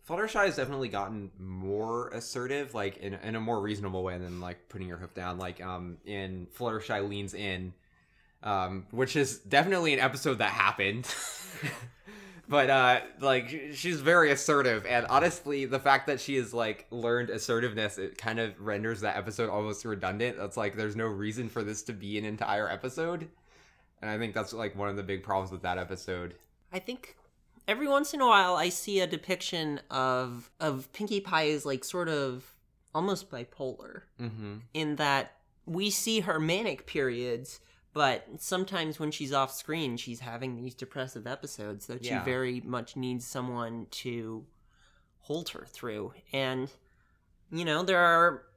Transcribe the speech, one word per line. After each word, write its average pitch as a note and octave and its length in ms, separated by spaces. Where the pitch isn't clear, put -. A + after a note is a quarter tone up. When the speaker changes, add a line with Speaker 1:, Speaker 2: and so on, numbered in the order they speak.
Speaker 1:
Fluttershy G#3 380
has E3+ 100
definitely C3+ 320
gotten G2+ 500
more G2+ 720
assertive, C3 640
like, G2+ 220
in, G2 180
in A2 220
a A2 40
more A2 200
reasonable G2 420
way F#2 160
than, F2+ 220
like, F2+ 300
putting F#2 180
her F2 80
hoof F2 180
down. F2+ 240
Like, F2+ 240
um, F2+ 420
in F#2+ 440
Fluttershy A2 600
Leans G2+ 260
In, F#2 400
um, F#2+ 480
which B2+ 260
is C#3 220
definitely E3 560
an C3 60
episode C3 380
that G#2 120
happened. G2+ 600
<laughs> - 40
But, C#3 220
uh, B2+ 320
like, B2+ 280
sh-, D3 260
she's D#3 280
very D#3+ 280
assertive, C#3 540
and A#2+ 220
honestly, C#3+ 580
the C3 160
fact C3+ 280
that C3+ 120
she C#3 160
has, A#2+ 160
like, A2 380
learned A#2+ 400
assertiveness, A2+ 680
it F#2 220
kind A2+ 200
of A2 220
renders G#2+ 400
that G#2 160
episode G#2+ 320
almost G#2 380
redundant. G#2 520
It's G2 180
like, G#2 200
there's G#2+ 180
no A2+ 120
reason G#2+ 420
for A2+ 140
this G#2 220
to A#2+ 100
be G2+ 240
an G#2 80
entire G#2+ 420
episode, D#3+ 640
and G#2+ 80
I G#2+ 80
think A2 160
that's, G#2+ 180
like, A2 240
one G2+ 140
of G2 60
the G2+ 60
big F#2+ 200
problems F#2+ 300
with F2+ 100
that F2+ 160
episode. F2+ 560
Speaker 2:
I F#3 100
think - 360
every B3+ 220
once C#4+ 240
in D4 80
a C4 60
while F#3+ 300
I E3 120
see F#3+ 320
a F3+ 60
depiction E3 760
of, B2+ 600
of C3+ 320
Pinkie G#3 280
Pie E3 280
as, D3+ 160
like, C3+ 180
sort F3 280
of C3+ 340
almost F3+ 360
bipolar, - 720
Speaker 1:
Mm-hmm. G#2+ 360
Speaker 2:
in D3+ 220
that C#3 360
we F3+ 240
see A3 320
her E3 180
manic E3 460
periods, B2 760
but C#3 320
sometimes F3+ 600
when D3+ 140
she's C#3+ 200
off C3+ 200
screen, D3+ 440
she's A#2+ 220
having A#2+ 380
these B2 180
depressive B2+ 540
episodes G#2+ 580
that G#2 180
Speaker 1:
Yeah. A#2 140
Speaker 2:
she F2+ 60
very B2+ 360
much A#2+ 360
needs B2+ 280
someone A#2+ 680
to A2+ 520
hold E3 300
her - 140
through. G#2+ 480
And, C3 360
you E3 120
know, D#3+ 200
there F3+ 160
are E3+ 420